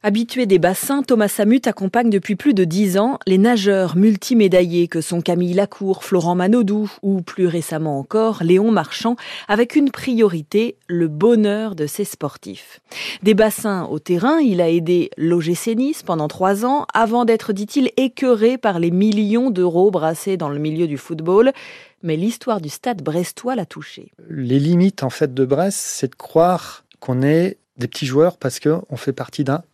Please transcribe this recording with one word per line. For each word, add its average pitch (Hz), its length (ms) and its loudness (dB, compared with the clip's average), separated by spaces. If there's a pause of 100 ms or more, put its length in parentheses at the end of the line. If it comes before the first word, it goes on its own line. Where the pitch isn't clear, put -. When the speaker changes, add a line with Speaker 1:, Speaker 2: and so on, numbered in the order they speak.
Speaker 1:
Habitué 226 420 0
des 190 120 6
bassins, 190 420 0
Thomas 214 280 2
Samut 226 360 2
accompagne 226 440 0
depuis 202 260 0
plus 277 180 0
de 185 120 4
dix 185 320 0
ans 240 280 0
les 190 120 4
nageurs 196 580 2
multimédaillés 185 960 4
que 165 100 -4
sont 170 220 -4
Camille 175 320 -2
Lacour, 196 500 -2
Florent 175 320 0
Manodou 208 560 0 (120)
ou 196 180 0
plus 180 260 -2
récemment 156 520 -4
encore 214 440 -2
Léon 185 260 4
Marchand, 226 460 0 (320)
avec 233 300 2
une 285 140 2
priorité, 214 840 0 (120)
le 170 200 -2
bonheur 208 680 2
de 151 140 -4
ses 208 160 -6
sportifs. - 760 -12 (400)
Des 208 120 4
bassins 202 560 0
au 151 80 -6
terrain, 208 420 0
il 214 200 2
a 170 100 4
aidé 170 480 0
l'O 170 220 0
G 170 160 -2
C 226 180 -4
Nice 269 300 -4
pendant 160 240 -2
trois 196 380 -2
ans 277 280 -2
avant 226 300 2
d'être, 226 300 0
dit-il, 214 420 -2
écœuré 254 600 2
par 196 220 -2
les 170 120 0
millions 214 600 2
d'euros 180 380 2
brassés 170 460 -2
dans 165 140 -6
le 143 100 -6
milieu 156 280 -2
du 143 100 -6
football. 180 560 0 (480)
Mais 156 160 -4
l'histoire 214 420 -4
du 156 80 -10
Stade 202 340 -8
brestois 175 540 -4
l'a 185 100 -4
touché. - 460 -18 (180)
Speaker 2:
Les 135 300 -2
limites, 175 420 2
en 131 80 -2
fait, 139 240 -2
de 131 120 2
Brest, 160 340 0
c'est - 320 -8
de - 40 -20
croire - 680 0 (160)
qu'on 127 220 -4
est 165 360 2 (200)
des 120 100 -6
petits - 180 -8
joueurs 151 300 2
parce - 240 -6
qu'on 156 380 -2
fait - 160 -6
partie - 320 -6
d'un 143 160 -2 (120)